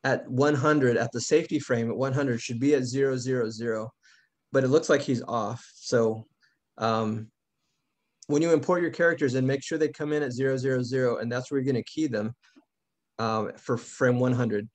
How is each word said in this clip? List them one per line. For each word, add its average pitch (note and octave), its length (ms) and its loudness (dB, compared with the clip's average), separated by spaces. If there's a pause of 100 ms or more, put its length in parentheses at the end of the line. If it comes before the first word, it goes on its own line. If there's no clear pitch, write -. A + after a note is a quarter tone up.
at C3 260 0
one C#3+ 260 2
hundred, C3+ 420 4
at A#2+ 160 0
the A#2+ 80 -4
safety D#3+ 400 2
frame A#2 300 -2
at - 60 -4
one C3 180 -2
hundred, C3 260 0
should A#2+ 180 -8
be C#3+ 160 4
at C3+ 80 2
zero C3 340 0
zero B2 340 -2
zero. A2 420 -4 (580)
But C3+ 140 4
it B2+ 40 2
looks D3 200 4
like C#3+ 140 4
he's A#2+ 200 -2
off. A2+ 420 -6 (100)
So, A2 520 0 (520)
um, A2+ 520 -2 (960)
when D3 140 2
you E3 100 4
import F3 300 2
your D#3 80 -2
characters, D#3+ 440 2
and C3 120 2
make C3+ 160 0
sure E3 160 -6
they D#3 100 2
come D3+ 240 -6
in D3 100 0
at C3 100 -4
zero C3+ 240 -2
zero C3 260 0
zero, B2 360 0
and A#2 120 -6
that's B2+ 200 -6
where C#3 100 -2
you're C3 100 -2
gonna A#2 140 0
key D#3 220 -4
them, A2 280 -4 (840)
um, A2 380 -2
for A#2+ 200 -4
frame B2 420 0
one B2 140 2
hundred. A2 420 -2